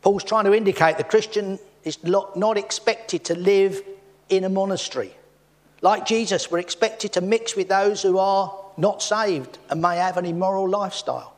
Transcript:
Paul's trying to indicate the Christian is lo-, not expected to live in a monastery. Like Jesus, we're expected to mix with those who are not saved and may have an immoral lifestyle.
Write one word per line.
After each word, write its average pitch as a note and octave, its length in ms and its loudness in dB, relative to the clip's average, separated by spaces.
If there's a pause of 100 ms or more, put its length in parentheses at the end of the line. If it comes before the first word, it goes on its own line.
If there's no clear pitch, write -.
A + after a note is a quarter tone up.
Paul's G3 220 4
trying A3 220 0
to G3+ 80 6
indicate F#3+ 440 2
the A3+ 60 -2
Christian G#3 560 -2 (240)
is D#3 200 -6
lo-, F#3+ 320 0
not G#3 220 0
expected - 680 -4
to E3+ 100 0
live G3 460 2 (480)
in F#3+ 160 2
a F#3+ 40 0
monastery. F#3+ 640 -4 (680)
Like G3+ 240 4
Jesus, G#3+ 440 0
we're E3+ 100 0
expected G#3+ 540 -2
to F3+ 80 0
mix A3 360 -2
with F#3 100 -2
those G3 360 2
who F#3 140 4
are F#3+ 400 0 (200)
not G3 240 0
saved G3 560 -2 (120)
and D#3+ 120 -2
may F3 160 2
have F3+ 200 0
an F3+ 80 -2
immoral F#3+ 440 0
lifestyle. F#3 680 -4